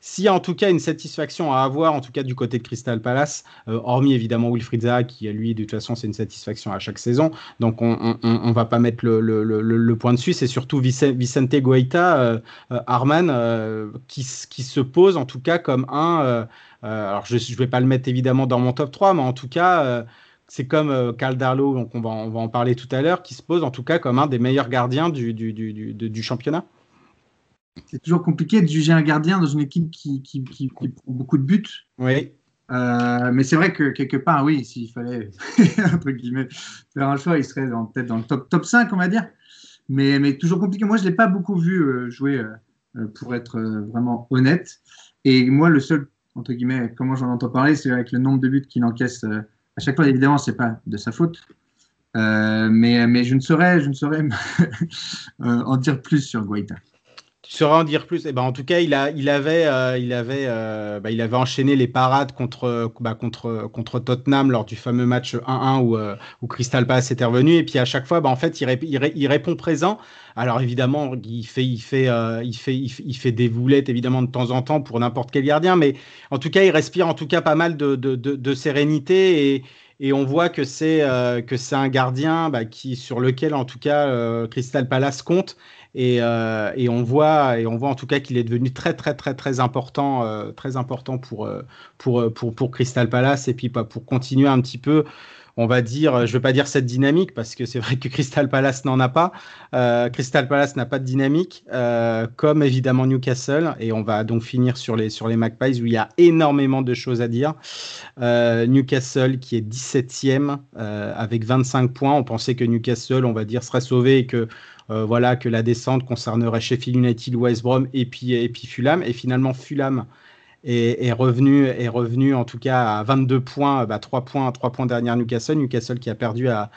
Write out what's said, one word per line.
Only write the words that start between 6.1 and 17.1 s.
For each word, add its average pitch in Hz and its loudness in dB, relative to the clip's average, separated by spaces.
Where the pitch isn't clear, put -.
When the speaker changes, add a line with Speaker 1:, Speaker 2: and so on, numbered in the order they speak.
Speaker 1:
satisfaction 104 -8
à 95 -6
chaque 104 -10
saison, 139 2
donc 117 0
on, 117 2
on, 113 0
on, 117 4
on 117 2
va 117 2
pas 117 2
mettre 120 2
le, 113 4
le, 110 2
le, 110 0
le, 113 2
le 117 4
point 120 2
dessus. 123 2
C'est 131 0
surtout 131 -2
Vice-, 127 2
Vicente 127 2
Guaita, 135 4
euh, 117 2
euh, 123 -2
Arman, 147 2
euh, 110 -2
qui - -10
s-, - -12
qui - -12
se 131 -4
pose 175 6
en 139 -2
tout 127 -10
cas 165 0
comme 131 0
un, 160 0
euh, 120 0
euh, 107 -6